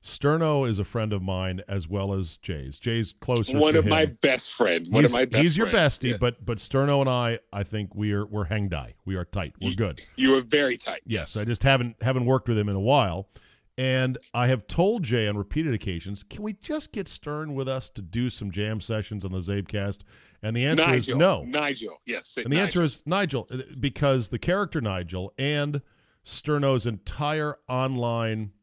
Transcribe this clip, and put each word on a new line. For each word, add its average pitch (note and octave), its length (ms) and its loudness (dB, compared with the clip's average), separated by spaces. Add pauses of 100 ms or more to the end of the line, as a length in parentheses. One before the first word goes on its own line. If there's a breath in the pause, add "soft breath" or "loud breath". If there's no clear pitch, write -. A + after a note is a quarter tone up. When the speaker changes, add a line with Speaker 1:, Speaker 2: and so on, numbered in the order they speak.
Speaker 1:
Sterno D3 640 2
is G2+ 100 0
a G2+ 60 0
friend A2 300 -2
of F#2+ 80 -2
mine F#2 440 -2
as G2 220 -4
well G2 240 -2
as F#2+ 240 -4
Jay's. C#2+ 420 -8
Jay's A#2 420 -2
closer A#2+ 380 0
Speaker 2:
One D3+ 140 6
Speaker 1:
to D#3+ 60 6
Speaker 2:
of D#3 80 4
my D#3 160 4
Speaker 1:
him. D3 180 0
Speaker 2:
best C3 320 2
friends. E2+ 380 2
One C3+ 120 8
of C3+ 80 8
Speaker 1:
He's, A#2+ 60 0
Speaker 2:
my B2+ 80 6
best B2 180 2
Speaker 1:
he's D#3+ 140 4
your A3 140 2
Speaker 2:
friends. E3 280 4
Speaker 1:
bestie, B2+ 120 -2
Speaker 2:
Yes. G#2 100 -2
Speaker 1:
but, A#2+ 240 0
but A2+ 140 -4
Sterno C#3 420 2
and C3+ 80 2
I, A#2+ 300 0 (160)
I G2+ 80 -2
think G#2 320 -6
we're, G#2 320 0
we're G#2 180 -4
hang G2+ 240 -2
die. C#2 240 -6 (140)
We F#2+ 100 -4
are F2 80 -4
tight. F2 380 -6
We're - 80 -2
Speaker 2:
You, - 60 -4
Speaker 1:
good. F#2+ 260 -2 (140)
Speaker 2:
you - 180 4
are C4 80 4
very C#3+ 340 0
tight. F2+ 300 -8
Speaker 1:
Yes, G2 280 -6
Speaker 2:
Yes. G#2 80 -2
Speaker 1:
I G#2+ 40 -2
just A#2 160 -2
haven't, B2 400 4
haven't B2+ 240 0
worked B2+ 240 2
with A2 80 4
him G#2 100 2
in G2 80 -2
a F#2+ 40 0
while. G#2 500 2 (480 soft breath)
And C3 400 0 (160)
I B2 140 2
have B2+ 180 0
told F#3+ 380 2
Jay A2+ 220 2
on G#2 120 0
repeated D3 360 -2
occasions, F#2+ 480 -6
"Can - 220 -14
we G#3+ 80 -4
just D4+ 400 -8
get G3 160 -8
Stern D3+ 460 -8
with C3+ 120 -2
us C3 240 -4
to - 120 -12
do A2 280 -2
some G2+ 220 -8
jam G#2 280 -2
sessions G#2+ 440 -6
on F2+ 80 -4
the F#2 80 -2
Zabecast?" G2+ 640 -4 (420 soft breath)
And A2 100 -2
the A#2+ 120 2
answer D#3+ 280 4
is A#2+ 140 0
Speaker 2:
Nigel. C3 100 0
Speaker 1:
no. D#3+ 260 4
Speaker 2:
Nigel, C3 640 -4
yes. - 300 -8
Speaker 1:
And B2+ 160 -2
the D#3 80 4
answer F3+ 200 0
Speaker 2:
Nigel. E3+ 40 4
Speaker 1:
is - 200 -2
Nigel, D3+ 460 -2
uh, B2+ 60 -8 (240)
because C3+ 480 2
the A#2 100 -4
character F3+ 420 -2
Nigel F#2 580 -4
and D3 420 -2 (440)
Sterno's C#3 640 0
entire D3 680 -4 (120)
online A#2 840 -2 (100)